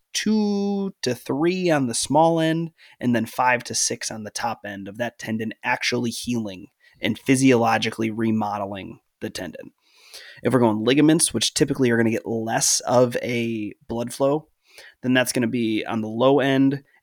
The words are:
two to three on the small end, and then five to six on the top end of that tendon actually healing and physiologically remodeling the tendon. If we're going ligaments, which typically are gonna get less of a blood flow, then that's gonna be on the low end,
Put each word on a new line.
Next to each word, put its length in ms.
two 880
to 140
three 540
on 180
the 60
small 460
end, 320
and 160
then 100
five 400
to 80
six 380
on 120
the 60
top 360
end 240
of 80
that 200
tendon 360
actually 480
healing 560
and 160
physiologically 960
remodeling 880
the 80
tendon. 420
If 100
we're 60
going 240
ligaments, 500
which 200
typically 360
are 80
gonna 140
get 160
less 540
of 400
a 520
blood 260
flow, 360
then 120
that's 180
gonna 160
be 380
on 160
the 80
low 300
end, 440